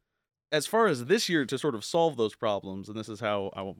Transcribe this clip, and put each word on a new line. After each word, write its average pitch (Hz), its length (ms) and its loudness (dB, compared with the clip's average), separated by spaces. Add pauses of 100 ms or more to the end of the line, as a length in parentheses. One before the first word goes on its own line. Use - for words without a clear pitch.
(540)
as 151 120 2
far 220 220 4
as 123 180 0
this 208 220 4
year 156 180 2
to 131 120 -2
sort 139 180 0
of 101 80 -8
solve 165 320 2
those 110 180 0
problems, 98 540 -4
and 107 100 -10
this 110 120 -10
is 104 100 -10
how 101 340 -2
I - 60 -10
w-, 95 200 -6